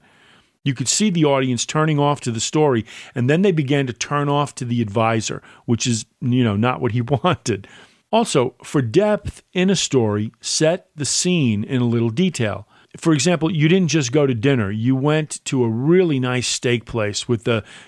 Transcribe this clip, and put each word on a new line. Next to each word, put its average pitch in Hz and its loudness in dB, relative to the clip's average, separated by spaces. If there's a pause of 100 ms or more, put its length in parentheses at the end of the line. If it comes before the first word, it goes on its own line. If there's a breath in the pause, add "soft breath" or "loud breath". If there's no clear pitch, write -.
(640 soft breath)
You 139 -2
could 127 -6
see 214 2
the 170 2
audience 135 0
turning 156 0
off 143 0
to 123 -4
the 113 -4
story, 135 0 (300 loud breath)
and 123 0
then 165 4
they 202 4
began 143 0
to 120 -6
turn 147 -2
off 143 -2
to 127 -8
the 120 0
advisor, 113 -2 (220 loud breath)
which 117 0
is, 113 -2 (160)
you 127 2
know, 104 2
not 120 0
what 120 -2
he 120 -2
<laughs> 123 -2
wanted. 110 -2 (460 loud breath)
Also, 214 0
for 143 -2
depth 196 0 (120)
in 185 2
a 190 4
story, 110 0 (100)
set - -2
the 147 -6
scene 131 0
in 131 -2
a 120 0
little 117 0
detail. 110 -2 (300 soft breath)
For 160 2
example, 160 0
you 156 2
didn't 185 4
just 131 -2
go 147 4
to 131 2
dinner. 113 0
You 113 0
went 147 -2
to 127 0
a 113 0
really 147 2
nice 123 -2
steak 120 -2
place 104 -4
with 117 -2
the 113 0 (240 loud breath)